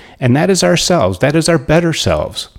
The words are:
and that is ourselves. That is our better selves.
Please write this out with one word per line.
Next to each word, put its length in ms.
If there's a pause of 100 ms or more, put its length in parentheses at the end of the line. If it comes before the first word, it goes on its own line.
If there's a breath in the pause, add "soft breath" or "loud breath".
(200 loud breath)
and 160
that 140
is 140
ourselves. 560
That 160
is 140
our 80
better 340
selves. 680